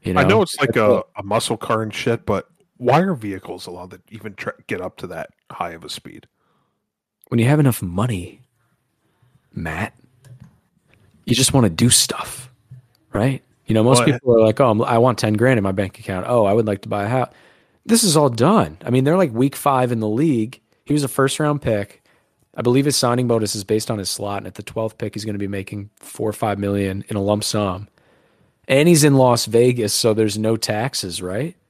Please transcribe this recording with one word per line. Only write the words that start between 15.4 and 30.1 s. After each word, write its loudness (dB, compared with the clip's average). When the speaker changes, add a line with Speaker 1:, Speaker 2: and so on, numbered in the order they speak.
Speaker 1:
in -2
my 0
bank -4
account. -8
Oh, 2
I 2
would 2
like -4
to -14
buy -4
a -4
house." -2
This 2
is 2
all 4
done. 2
I -8
mean, 2
they're, 2
like, 2
week 0
five 0
in -2
the -2
league. -2
He -2
was 0
a -4
first 0
round -2
pick. -4
I -8
believe 2
his 0
signing 0
bonus 0
is -8
based -2
on -4
his -8
slot, -8
and -14
at -18
the -16
twelfth -8
pick, -8
he's -10
gonna -6
be -4
making -8
four -8
or -4
five -4
million -2
in -6
a -2
lump 0
sum. -4
And 4
he's 6
in 6
Las 4
Vegas, 2
so 2